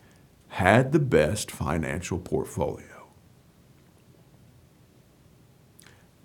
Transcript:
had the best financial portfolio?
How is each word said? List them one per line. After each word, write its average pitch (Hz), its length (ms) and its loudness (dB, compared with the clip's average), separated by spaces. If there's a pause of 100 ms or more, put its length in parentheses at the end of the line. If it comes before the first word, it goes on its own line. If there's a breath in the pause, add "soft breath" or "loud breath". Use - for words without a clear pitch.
(540 soft breath)
had 117 400 4
the 170 60 4
best 87 520 2
financial 80 640 -4
portfolio? - 920 -6 (3250 soft breath)